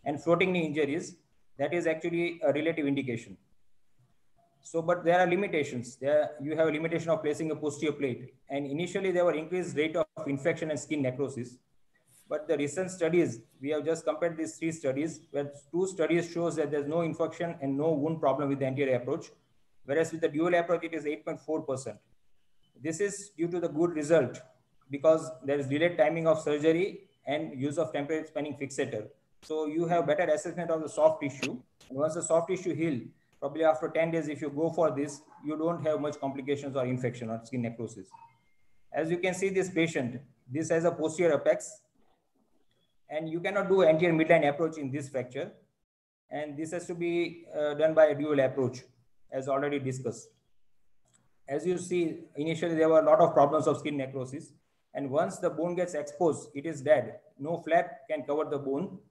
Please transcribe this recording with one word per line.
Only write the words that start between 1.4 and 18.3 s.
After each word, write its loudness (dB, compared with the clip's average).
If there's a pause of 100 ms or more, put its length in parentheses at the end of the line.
that -2
is 0
actually -2
a 4
relative 0
indication. -4 (1200)
So, -4
but 0
there 6
are 6
limitations. -2
There, 2 (100)
you -4
have 4
a 2
limitation -2
of 0
placing -2
a -4
posterior -2
plate. -6 (160)
And -4
initially, -2
there 2
were 4
increased -4
rate 0
of 0 (200)
infection -2
and -2
skin -4
necrosis. -4 (720)
But -6
the 2
recent -2
studies, 2 (220)
we -6
have -2
just -2
compared -2
these -6
three -4
studies, -4 (100)
where -4 (180)
two 0
studies 0
shows -2
that -2
there's -2
no 0
infection -2
and -2
no 2
wound -2
problem 2